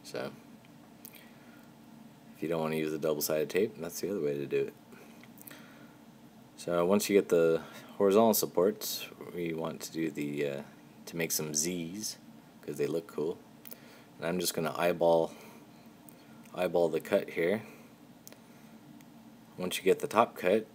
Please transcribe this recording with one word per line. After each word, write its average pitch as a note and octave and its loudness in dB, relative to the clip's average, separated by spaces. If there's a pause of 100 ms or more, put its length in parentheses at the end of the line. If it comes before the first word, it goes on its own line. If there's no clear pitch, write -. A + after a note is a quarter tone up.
So, - -8 (2000)
if - -8
you D#2 -4
don't E2 0
wanna D#2 -2
use D#2 -2
the D#2 -4
double-sided D2+ 0
tape, G#2+ 0
that's - -8
the E2+ -4
other G2+ -2
way D2 0
to C#2+ -6
do C#2 -2
it. C#2 -2 (1800)
So F2 0
once G#2 2
you G2 6
get F#2 4
the E2 4 (340)
horizontal G#2 6
supports, - 0 (260)
we E2+ -4
want D#2+ -6
to - -12
do D#2+ -2
the, D2 -4
uh, C#2 -6 (460)
to E2+ -10
make E2 -2
some D#2 -4
Z's, F2+ -4 (440)
'cause D2+ -8
they D2 0
look D#2+ -4
cool. D#2 -4 (800)
And D#2+ -4
I'm F2+ 0
just E2+ -2
gonna D#2+ -2
eyeball, E2 4 (1200)
eyeball E2+ 2
the D#2 0
cut - 0
here. F#2+ 0 (1900)
Once F2+ -4
you - -12
get F#2 4
the F2+ -4
top A2+ 4
cut G2+ 2